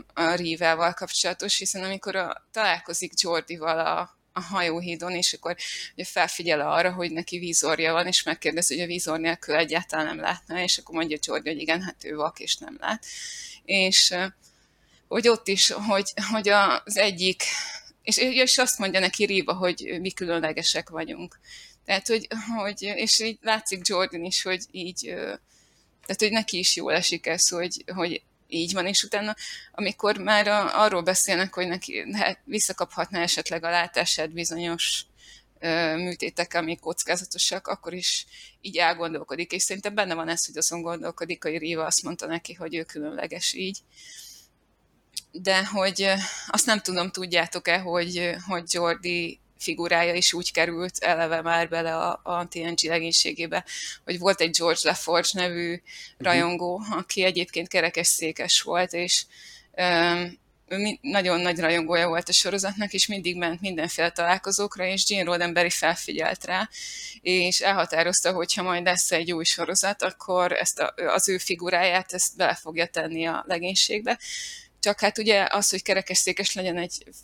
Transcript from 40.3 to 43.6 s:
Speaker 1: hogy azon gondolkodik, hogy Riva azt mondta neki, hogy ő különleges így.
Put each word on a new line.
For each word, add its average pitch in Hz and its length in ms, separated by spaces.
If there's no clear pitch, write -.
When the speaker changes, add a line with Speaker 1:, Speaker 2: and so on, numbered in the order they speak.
Speaker 1:
hogy 147 120
azon 170 240
gondolkodik, 170 640
hogy 160 140
Riva 160 280
azt 165 180
mondta 175 220
neki, 170 280
hogy 165 220
ő 160 80
különleges 160 720
így. 190 260